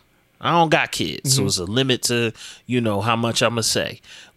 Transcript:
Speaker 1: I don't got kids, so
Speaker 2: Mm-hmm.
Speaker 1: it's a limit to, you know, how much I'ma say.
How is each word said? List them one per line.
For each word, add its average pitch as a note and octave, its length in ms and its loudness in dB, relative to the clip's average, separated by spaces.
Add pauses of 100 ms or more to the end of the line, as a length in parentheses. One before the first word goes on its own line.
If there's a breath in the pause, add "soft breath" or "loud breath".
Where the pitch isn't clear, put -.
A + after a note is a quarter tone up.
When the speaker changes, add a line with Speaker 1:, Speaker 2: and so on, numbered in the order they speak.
(400)
Speaker 1:
I C3 120 -2
don't E3 180 4
got C#3+ 220 2
kids, - 440 -2
so G#2+ 60 2
Speaker 2:
Mm-hmm. G2 60 2
Speaker 1:
it's G2 120 0
a F2 60 -6
limit B2 380 0
to, A#2 300 0 (340 loud breath)
you B2+ 140 0
know, G#2 200 0
how A2+ 140 0
much A#2 280 0
I'ma A#2+ 180 2
say. A2 400 -4 (360 loud breath)